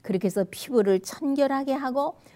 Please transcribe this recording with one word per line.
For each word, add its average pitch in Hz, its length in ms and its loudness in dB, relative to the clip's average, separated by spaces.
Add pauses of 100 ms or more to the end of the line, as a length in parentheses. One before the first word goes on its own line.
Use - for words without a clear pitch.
그렇게 190 260 -2
해서 190 220 0
피부를 202 520 2
청결하게 277 720 -2
하고 277 420 -2 (200)